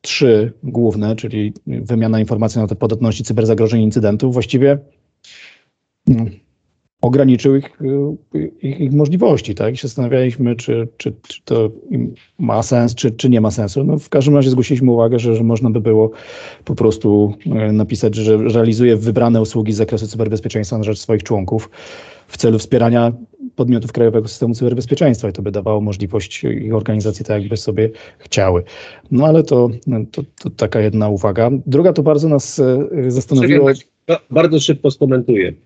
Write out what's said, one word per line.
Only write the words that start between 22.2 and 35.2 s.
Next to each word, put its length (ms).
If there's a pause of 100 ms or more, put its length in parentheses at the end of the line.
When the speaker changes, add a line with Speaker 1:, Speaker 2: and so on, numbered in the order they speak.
Speaker 1:
w 80
celu 220
wspierania 540 (440)
podmiotów 360
krajowego 360
systemu 260
cyberbezpieczeństwa 760
i 40
to 100
by 100
dawało 280
możliwość 640
ich 300
organizacji 500
tak, 160
jakby 160
sobie 340 (280)
chciały. 440 (480)
No 160
ale 160
to, 280 (400)
to, 120 (200)
to 80
taka 300
jedna 280
uwaga. 420 (160)
Druga 260
to 100
bardzo 260
nas, 300
y, 520
zastanowiło. 580
Speaker 2:
Czekaj, 140 (240)
ba-, 140 (100)
bardzo 300
szybko 300
skomentuję. 600 (140)